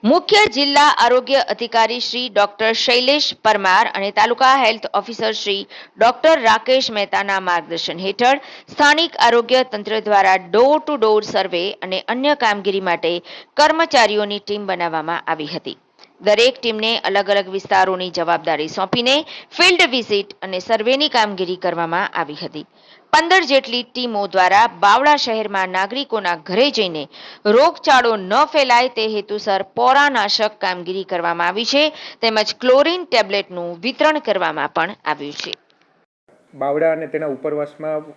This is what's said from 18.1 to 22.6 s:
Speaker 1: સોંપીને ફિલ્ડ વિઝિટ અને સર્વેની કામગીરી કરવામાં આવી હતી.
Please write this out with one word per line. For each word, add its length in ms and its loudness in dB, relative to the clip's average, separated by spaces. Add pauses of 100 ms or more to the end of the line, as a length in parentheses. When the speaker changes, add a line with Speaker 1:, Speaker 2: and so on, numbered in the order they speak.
Speaker 1:
સોંપીને 580 -2 (260)
ફિલ્ડ 380 2
વિઝિટ 360 -2 (160)
અને 180 -8
સર્વેની 500 0
કામગીરી 460 -2
કરવામાં 520 -4
આવી 360 -8
હતી. 220 -14 (480)